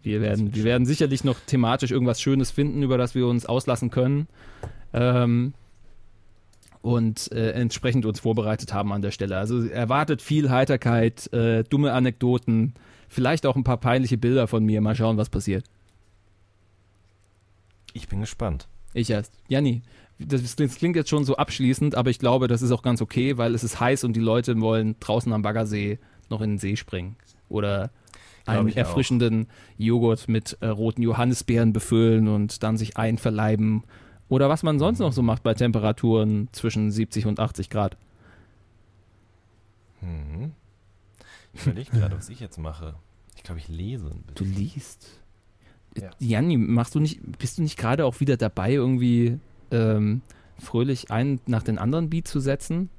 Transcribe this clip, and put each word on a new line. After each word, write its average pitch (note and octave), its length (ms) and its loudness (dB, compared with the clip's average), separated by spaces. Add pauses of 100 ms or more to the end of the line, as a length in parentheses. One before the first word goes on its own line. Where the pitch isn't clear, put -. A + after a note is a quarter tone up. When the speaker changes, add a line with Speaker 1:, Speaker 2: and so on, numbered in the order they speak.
Speaker 1:
Wir G#2+ 180 -2
Speaker 2:
Das G#2+ 100 0
Speaker 1:
werden, G#2 160 0
Speaker 2:
wird G2+ 100 -4
Speaker 1:
wir G#2+ 60 -2
Speaker 2:
schön. G#2+ 40 0
Speaker 1:
werden B2 220 4
sicherlich C#3+ 360 0
noch C3 180 0
thematisch B2 500 2
irgendwas B2 300 2
Schönes C3+ 300 2
finden, C#3+ 320 0
über B2+ 140 2
das B2 180 0
wir B2 120 2
uns A#2+ 180 0
auslassen B2 460 -2
können. C#3 360 0 (680)
Ähm, B2 600 2 (1300)
und, A2+ 500 0
äh, A2+ 200 -2
entsprechend A#2+ 540 0
uns G#2+ 140 -2
vorbereitet G#2+ 540 -2
haben G#2 200 -2
an G2+ 100 -2
der G2 80 -2
Stelle. G2 260 -4
Also A#2 300 -2
erwartet C3 560 -2
viel D3+ 260 2
Heiterkeit, B2 840 2
äh, A2+ 300 2
dumme C#3+ 300 2
Anekdoten, A#2+ 800 2 (360)
vielleicht C3+ 360 0
auch C3 100 4
ein C3 80 0
paar B2 140 2
peinliche B2+ 400 2
Bilder A#2+ 300 2
von A2 160 2
mir. G#2+ 180 2
Mal G#2+ 140 2
schauen, A2 220 2
was G#2+ 120 0
passiert. G2 360 -4 (2250)
Speaker 2:
Ich - 140 -12
bin F#2+ 140 -4
gespannt. G2+ 460 -6 (260)
Speaker 1:
Ich A#2 160 -2
erst. G#2 240 -2 (140)
Janni, C3 340 0 (380)
das, B2+ 360 -2
das C#3 200 0
klingt E3+ 200 0
jetzt D#3 140 0
schon D3 160 2
so C3+ 120 0
abschließend, C#3 580 0
aber B2 140 2
ich A#2+ 100 0
glaube, B2+ 280 2
das A#2 140 2
ist A#2+ 100 2
auch A#2+ 120 0
ganz A#2+ 180 2
okay, B2+ 360 0
weil A#2 180 0
es A2+ 80 -2
ist - 160 -6
heiß B2+ 240 2
und B2 100 0
die A2+ 60 0
Leute A2+ 420 2
wollen A2 380 2
draußen A2+ 340 0
am G#2+ 80 0
Baggersee G#2 560 -2 (320)
noch G#2+ 120 -4
in G#2+ 100 -2
den G#2 80 -2
See G2+ 160 -2
springen. F#2+ 400 -8 (340)
Oder G2+ 400 -2 (560)
Speaker 2:
Glaub A2 120 0
Speaker 1:
einen A2 100 2
Speaker 2:
ich A2 80 -2
auch. B2+ 40 0
Speaker 1:
erfrischenden A#2 680 0 (300)
Joghurt A2+ 500 2
mit, A2 340 -2
äh, A2+ 60 -2
roten A2 340 -2
Johannisbeeren A#2 720 2
befüllen A2+ 540 4
und G#2 360 -2
dann A2 140 0
sich G#2+ 200 -6
einverleiben. A2 880 0 (440)
Oder C3+ 220 4
was D#3 140 0
man D3+ 160 2
sonst G3 200 2
noch D#3 140 0
so B2+ 80 0
macht A#2 220 2
bei A2+ 100 2
Temperaturen A2 1000 2
zwischen G#2+ 400 -2
siebzig G#2+ 360 -2
und G#2 120 -2
achtzig - 300 -4
Grad. G#2 260 -2 (2000)
Speaker 2:
Mhm. E2+ 500 -10 (1000)
Ich - 120 -10
überleg B2 260 -4
grad, G2+ 240 0
was F#2+ 140 -12
ich A2+ 100 -18
jetzt G#2 180 -14
mache. D#2 380 -10 (400)
Ich - 80 -20
glaub, F2 140 -12
ich D2+ 100 -14
lese F2+ 400 -8
ein D#2 160 -12
bisschen. C#2+ 120 -18
Speaker 1:
Du G2 240 -4
liest? - 480 -8 (880)
Speaker 2:
Ja. G2 120 -12 (100)
Speaker 1:
Janni, B2+ 380 2
machst A#2 380 2
du D3 40 2
nicht, D3+ 200 0 (180)
bist - 200 -6
du F3+ 40 -2
nicht D3+ 160 -4
gerade C#3 280 0
auch A#2+ 140 -2
wieder C#3 160 2
dabei, G#2 380 -2
irgendwie, B2 640 2 (320)
ähm, A2 500 2 (380)
fröhlich B2+ 520 -2
einen B2+ 340 0
nach A2+ 180 0
den A2 140 -2
anderen D3+ 320 0
Beat E3 180 -4
zu D3 120 -4
setzen? E3 600 -2